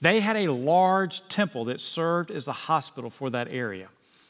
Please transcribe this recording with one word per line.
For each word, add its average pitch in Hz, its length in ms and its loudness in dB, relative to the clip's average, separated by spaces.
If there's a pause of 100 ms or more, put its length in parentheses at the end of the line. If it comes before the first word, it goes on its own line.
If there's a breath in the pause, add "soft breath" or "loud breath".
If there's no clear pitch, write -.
They 196 200 6
had 214 160 0
a 196 120 2
large 180 800 2
temple 135 380 -2
that 123 160 -4
served 165 480 0
as 143 180 -8
a 131 40 -4
hospital - 580 -2
for 135 180 -6
that 120 200 -2
area. 104 400 -6 (420 soft breath)